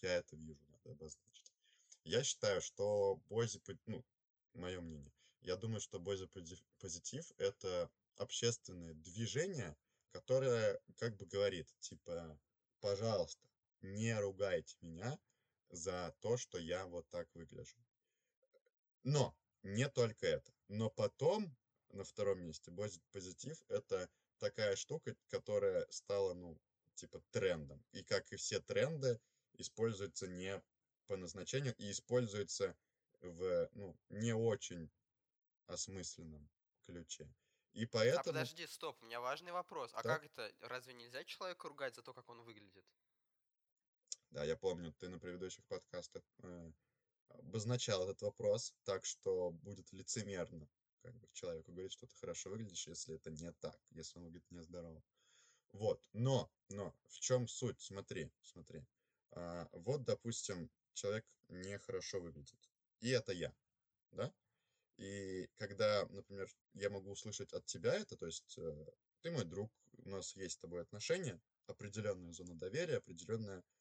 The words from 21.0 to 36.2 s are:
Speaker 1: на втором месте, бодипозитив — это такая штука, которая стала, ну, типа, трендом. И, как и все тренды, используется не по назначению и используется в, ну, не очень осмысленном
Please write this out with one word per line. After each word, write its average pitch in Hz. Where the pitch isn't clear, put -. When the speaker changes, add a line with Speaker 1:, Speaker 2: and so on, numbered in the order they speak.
Speaker 1:
на 98
втором 98
месте, 82
бодипозитив — 95
это 92
такая 104
штука, -
которая 98
стала, 98
ну, 87
типа, 82
трендом. 87
И, 95
как -
и -
все -
тренды, 127
используется 101
не 92
по 98
назначению 98
и 101
используется 101
в, 87
ну, 95
не 113
очень 101
осмысленном 82